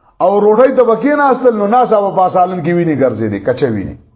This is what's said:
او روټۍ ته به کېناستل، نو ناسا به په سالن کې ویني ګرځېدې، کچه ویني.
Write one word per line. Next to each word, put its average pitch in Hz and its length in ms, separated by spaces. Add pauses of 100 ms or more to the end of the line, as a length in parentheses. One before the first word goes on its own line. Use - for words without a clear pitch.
(220)
او 196 200
روټۍ 214 340
ته 254 80
به 220 120
کېناستل، 262 600
نو 202 120
ناسا 220 340
به 196 140
په 185 140
سالن 185 340
کې 170 100
ویني 170 220
ګرځېدې، 110 500
کچه 127 220
ویني. 101 320 (160)